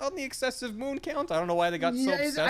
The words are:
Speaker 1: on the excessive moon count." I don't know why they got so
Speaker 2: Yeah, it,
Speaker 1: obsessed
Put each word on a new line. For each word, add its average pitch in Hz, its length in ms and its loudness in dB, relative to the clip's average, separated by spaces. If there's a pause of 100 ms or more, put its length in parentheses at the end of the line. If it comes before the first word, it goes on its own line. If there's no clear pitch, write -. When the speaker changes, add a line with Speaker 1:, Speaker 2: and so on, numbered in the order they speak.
Speaker 1:
on 277 140 -2
the 294 80 -4
excessive 247 520 -4
moon 269 240 -4
count." 285 320 -4
I 160 80 2
don't 175 80 0
know 175 80 2
why 170 140 4
they 170 80 0
got 247 180 2
so 247 60 0
Speaker 2:
Yeah, 277 200 4
it, 294 60 2
Speaker 1:
obsessed 285 120 -2 (100)